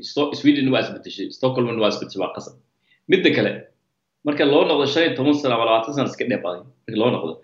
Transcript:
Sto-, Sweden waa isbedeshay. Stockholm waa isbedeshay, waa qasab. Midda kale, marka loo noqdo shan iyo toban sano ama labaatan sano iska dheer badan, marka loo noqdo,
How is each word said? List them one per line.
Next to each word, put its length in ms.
Sto-, 340
Sweden 360
waa 100
isbedeshay. 500
Stockholm 360
waa 100
isbedeshay, 320
waa 120
qasab. 220
Midda 240
kale, 180
marka 200
loo 200
noqdo 220
shan 160
iyo 120
toban 180
sano 220
ama 100
labaatan 280
sano 160
iska 160
dheer 160
badan, 220
marka 220
loo 120
noqdo, 220